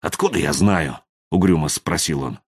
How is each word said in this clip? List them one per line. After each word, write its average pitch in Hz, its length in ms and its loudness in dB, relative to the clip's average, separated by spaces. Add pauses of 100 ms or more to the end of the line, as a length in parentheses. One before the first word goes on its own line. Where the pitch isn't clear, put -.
«Откуда 127 360 -2
я 73 140 0
знаю?» 82 460 0 (320)
угрюмо 87 380 4
спросил 78 540 -4
он. 67 260 -8